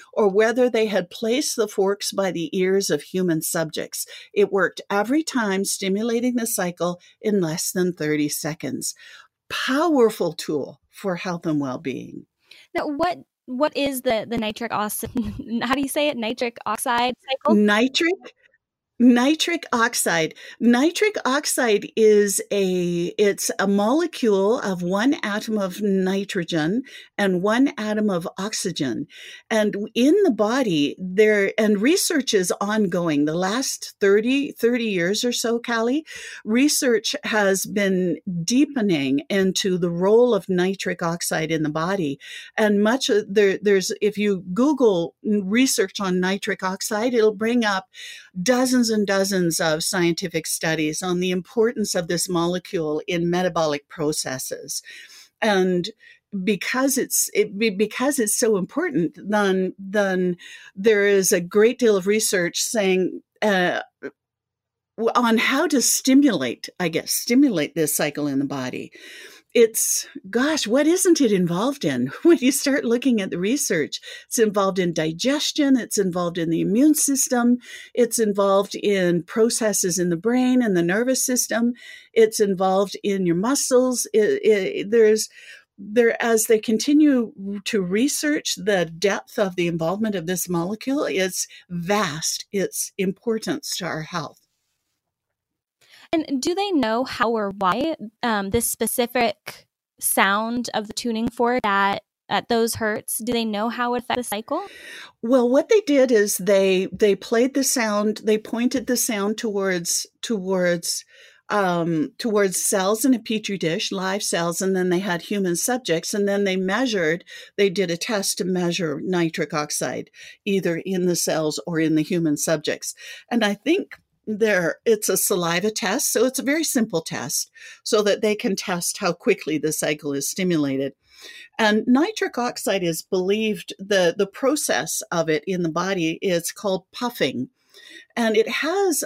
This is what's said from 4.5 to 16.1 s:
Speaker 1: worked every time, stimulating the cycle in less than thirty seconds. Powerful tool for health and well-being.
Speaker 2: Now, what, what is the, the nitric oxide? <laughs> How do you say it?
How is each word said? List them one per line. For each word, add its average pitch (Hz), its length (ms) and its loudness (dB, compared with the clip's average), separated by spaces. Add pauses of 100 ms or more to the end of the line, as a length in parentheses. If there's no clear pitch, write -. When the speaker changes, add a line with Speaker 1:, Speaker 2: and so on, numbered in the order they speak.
Speaker 1:
worked 190 300 0 (100)
every 214 320 0
time, 196 440 -2
stimulating 233 720 -2
the 226 100 -2
cycle 175 540 -4 (200)
in 202 220 2
less 160 280 -2
than 180 220 0
thirty 151 380 0
seconds. - 640 -6 (540)
Powerful 254 840 2
tool - 480 -6 (100)
for 185 260 -6
health 175 300 -6
and 151 140 0
well-being. 127 640 -8 (480)
Speaker 2:
Now, 320 140 -4
what, 311 300 -2 (260)
what 262 320 -2
is 277 260 -2
the, 226 260 -2
the 226 100 -4
nitric 220 340 -6
oxide? - 400 -4 (240)
<laughs> 226 260 -6
How 247 140 0
do 285 40 0
you 277 80 -2
say 294 200 0
it? 277 80 -2